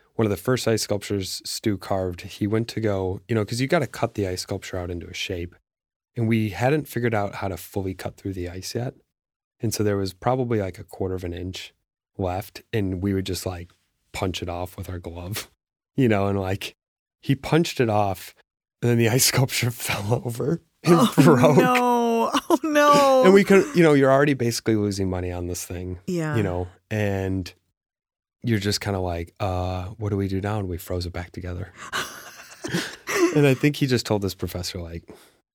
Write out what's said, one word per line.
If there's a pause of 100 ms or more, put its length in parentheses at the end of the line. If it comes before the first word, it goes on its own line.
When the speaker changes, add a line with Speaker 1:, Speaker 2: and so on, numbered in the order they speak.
(160)
Speaker 1:
one
of
the
first
ice
sculptures
Stu
carved,
he
went
to
go,
you
know,
'cause
you
gotta
cut
the
ice
sculpture
out
into
a
shape. (640)
And
we
hadn't
figured
out
how
to
fully
cut
through
the
ice
yet. (680)
And
so
there
was
probably,
like,
a
quarter
of
an
inch (420)
left. (100)
And
we
would
just,
like, (420)
punch
it
off
with
our
glove, (220)
<laughs>
you
know,
and,
like, (460)
he
punched
it
off (460)
and
then
the
<laughs>
ice
sculpture
fell
over (200)
and
Speaker 2:
Oh,
Speaker 1:
broke.
Speaker 2:
no. (560)
Oh,
no.
Speaker 1:
And
we
could, (100)
you
know,
you're
already
basically
losing
money
on
this
thing,
Speaker 2:
Yeah.
Speaker 1:
you
know, (220)
and (880)
you're
just
kinda
like,
"Uh, (120)
what
do
we
do
now?"
And
we
froze
it
back
together. (200)
<laughs> (1300)
And
I
think
he
just
told
this
professor,
like, (500)